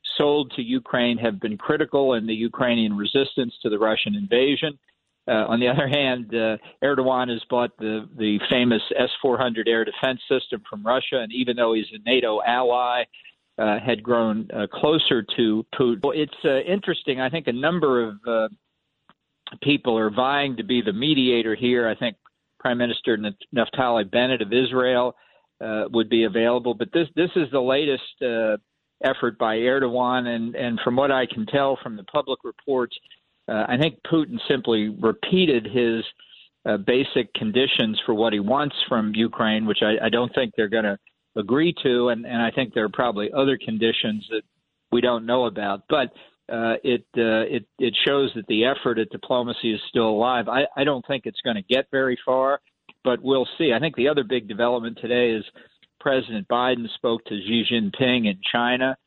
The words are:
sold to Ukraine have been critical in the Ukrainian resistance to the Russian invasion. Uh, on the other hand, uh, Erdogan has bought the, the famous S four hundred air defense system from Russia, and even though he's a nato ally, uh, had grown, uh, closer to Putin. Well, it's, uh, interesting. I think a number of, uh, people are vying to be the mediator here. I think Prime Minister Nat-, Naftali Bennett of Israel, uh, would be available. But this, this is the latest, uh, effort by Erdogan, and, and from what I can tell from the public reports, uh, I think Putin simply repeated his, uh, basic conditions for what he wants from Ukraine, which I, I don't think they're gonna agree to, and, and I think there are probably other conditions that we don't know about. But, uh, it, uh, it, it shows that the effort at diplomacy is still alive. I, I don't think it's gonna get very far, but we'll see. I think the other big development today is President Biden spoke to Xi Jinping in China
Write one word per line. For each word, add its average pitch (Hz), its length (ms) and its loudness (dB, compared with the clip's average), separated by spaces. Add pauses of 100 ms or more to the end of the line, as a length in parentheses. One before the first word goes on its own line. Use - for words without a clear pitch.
(180)
sold 147 380 2
to 135 60 -6
Ukraine 120 560 0
have 110 220 -2
been 107 180 -4
critical 147 560 0
in 110 120 0
the 110 80 -2
Ukrainian 113 640 0
resistance 123 680 0
to 117 80 -2
the 104 80 0
Russian 107 380 0
invasion. 131 640 0 (480)
Uh, 110 200 2
on 117 120 0
the 123 80 2
other 135 200 2
hand, 127 460 -2
uh, 110 240 0 (260)
Erdogan 131 460 2
has 113 200 -4
bought 120 280 0
the, 110 400 -6
the 107 220 0 (100)
famous 123 320 4 (160)
S 123 120 2 (120)
four 127 160 2
hundred 113 300 -2
air 113 180 2
defense 127 440 -2
system 127 400 -2
from 104 160 -12
Russia, 127 340 0
and 110 140 -6
even 123 240 -2
though 117 160 2
he's 107 200 0
a 107 160 -6
nato 123 320 2
ally, 123 640 2 (540)
uh, 107 280 0
had 113 160 0
grown, 113 520 0
uh, 107 200 -2
closer 147 520 2 (100)
to 110 300 2 (120)
Putin. 117 240 2
Well, 156 140 0
it's, 151 180 -2 (100)
uh, 135 180 2
interesting. 165 600 -2
I 131 80 0
think 156 180 -4
a 117 60 -2
number 135 540 2
of, 104 80 -10 (100)
uh, 113 220 0 (1120)
people 135 360 2
are 110 120 2
vying 131 480 0
to 113 60 -8
be 120 180 0
the 101 120 -2
mediator 123 600 2
here. 123 340 0
I 107 80 -2
think 117 200 -6 (440)
Prime 123 180 -2
Minister 120 400 0
Nat-, 107 160 -4 (220)
Naftali 117 540 0
Bennett 123 320 2
of 104 100 -4
Israel, 123 640 2 (460)
uh, 107 300 -4
would 110 180 0
be 113 140 4
available. 117 500 2
But 110 200 -6
this, 165 220 2
this 170 200 0
is 160 160 2
the 135 100 2
latest, 135 420 0 (180)
uh, 113 360 0 (440)
effort 127 360 0
by 110 180 0
Erdogan, 123 720 0
and, 117 280 -4
and 117 280 -2
from 123 140 2
what 139 120 2
I 131 160 2
can 113 200 -6
tell 139 360 0
from 117 140 -10
the 101 80 -16
public 135 400 -4
reports, 127 500 -4 (540)
uh, 110 220 -2
I 123 80 0
think 156 280 0
Putin 151 400 0
simply 113 440 0
repeated 117 760 0
his, 113 380 0 (640)
uh, 107 120 0
basic 123 560 0
conditions 110 720 0
for 123 80 0
what 110 200 2
he 104 80 0
wants 139 340 0 (140)
from 107 260 0
Ukraine, 110 500 0
which 104 160 0
I, 110 260 2
I - 20 2
don't 117 260 0
think 123 200 0
they're 107 120 0
gonna 104 300 0 (400)
agree 127 440 2
to, 123 280 2
and, 117 160 -4
and 120 160 -2
I 113 100 0
think 127 220 -2
there 113 100 0
are 107 60 0
probably 107 420 -2
other 135 260 2
conditions 110 760 -2
that 110 100 -4 (500)
we 120 80 4
don't 117 260 2
know 123 200 2
about. 101 420 -4
But, 135 240 0 (400)
uh, 113 320 0
it, 120 220 0 (120)
uh, 110 300 2
it, 117 180 -4 (140)
it 117 260 0
shows 139 300 2
that 107 120 -8
the 110 180 2
effort 123 340 0
at 107 120 -2
diplomacy 120 640 -2
is 107 140 -4
still 113 220 2
alive. 117 400 2
I, 135 140 2 (120)
I 139 80 0
don't 139 240 -2
think 135 180 -4
it's 110 200 -8
gonna 107 240 -2
get 127 200 0
very 131 360 0
far, 131 340 2 (460)
but 123 160 2
we'll 131 260 0 (100)
see. 156 160 2
I 113 60 2
think 160 160 -2
the 131 140 2
other 147 160 0
big 110 240 -2
development 117 520 -2
today 120 300 2
is 110 140 -4 (560)
President 117 460 -2
Biden 120 380 0 (100)
spoke 117 300 -2
to 104 200 -8
Xi 113 240 0
Jinping 120 560 0
in 98 140 0 (140)
China 127 420 0 (120)